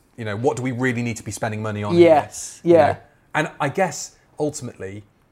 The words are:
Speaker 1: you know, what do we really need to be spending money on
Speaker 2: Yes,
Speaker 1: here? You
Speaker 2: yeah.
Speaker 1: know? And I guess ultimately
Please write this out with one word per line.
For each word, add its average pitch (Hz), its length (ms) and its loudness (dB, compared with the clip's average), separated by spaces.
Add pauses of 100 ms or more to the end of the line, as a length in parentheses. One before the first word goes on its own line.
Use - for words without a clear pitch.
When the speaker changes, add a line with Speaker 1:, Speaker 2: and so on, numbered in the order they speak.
(180)
Speaker 1:
you 117 80 -8
know, 104 100 -4
what 117 220 0
do 120 60 -6
we 131 80 -2
really 120 320 -2
need 117 140 -4
to - 60 -16
be 110 80 -10
spending 107 300 -6
money 107 220 -4
on 104 120 -2
Speaker 2:
Yes, 165 680 4
Speaker 1:
here? 170 100 4
You 165 60 8
Speaker 2:
yeah. 143 140 6
Speaker 1:
know? - 40 -14 (380)
And 151 240 -2
I 143 100 -2
guess 175 460 -4 (240)
ultimately 104 640 -8 (280)